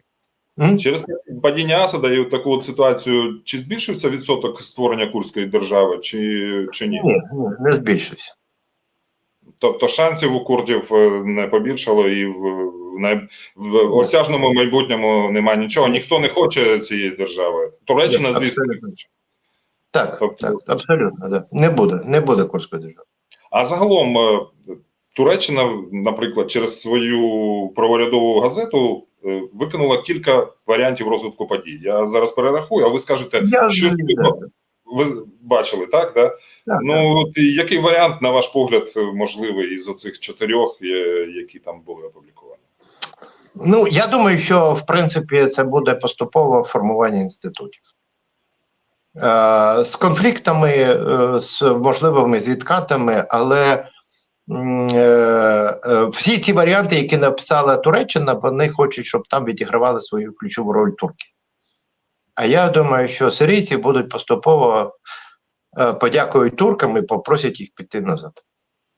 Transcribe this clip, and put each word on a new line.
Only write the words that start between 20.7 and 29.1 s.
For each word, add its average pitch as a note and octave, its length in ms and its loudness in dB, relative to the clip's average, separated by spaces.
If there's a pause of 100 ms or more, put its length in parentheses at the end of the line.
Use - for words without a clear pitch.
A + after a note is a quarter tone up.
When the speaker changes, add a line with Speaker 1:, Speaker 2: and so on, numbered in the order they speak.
Speaker 1:
да. F#2+ 220 -4
Не D3+ 180 2
буде, G#2 360 0
не D3 160 0
буде A#2+ 220 2
курдської E2 380 -8
держави. D#2+ 240 -20 (460)
Speaker 2:
А B2 140 0
загалом, E3+ 520 2
е, A2 220 4 (760)
Туреччина, C#3 540 2 (220)
наприклад, G#2+ 600 -2
через A2+ 300 -2
свою A2+ 920 0
праворядову A#2 640 2
газету, B2+ 640 0 (220)